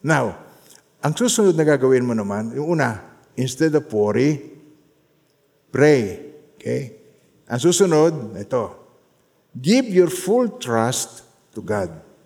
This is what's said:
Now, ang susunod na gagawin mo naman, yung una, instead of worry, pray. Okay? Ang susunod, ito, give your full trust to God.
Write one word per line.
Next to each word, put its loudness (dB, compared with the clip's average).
Now, 0
ang 0
susunod 2
na 2
gagawin 4
mo -2
naman, -4
yung -2
una, -4
instead 0
of 0
worry, 2
pray. 2
Okay? -8
Ang -6
susunod, 2
ito, -4
give 0
your 2
full -2
trust -4
to -12
God. -4